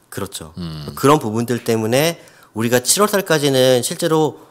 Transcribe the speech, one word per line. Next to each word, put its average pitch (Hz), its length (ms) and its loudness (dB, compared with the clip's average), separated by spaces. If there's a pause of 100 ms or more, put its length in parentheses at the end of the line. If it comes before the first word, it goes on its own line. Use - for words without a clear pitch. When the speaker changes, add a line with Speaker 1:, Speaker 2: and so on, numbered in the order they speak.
(100)
Speaker 1:
그렇죠. 85 480 -12
Speaker 2:
음. 80 360 -10
Speaker 1:
그런 143 240 4
부분들 117 460 -4
때문에 123 560 0 (340)
우리가 120 260 2
칠월 202 280 0
달까지는 139 760 2
실제로 160 580 0 (100)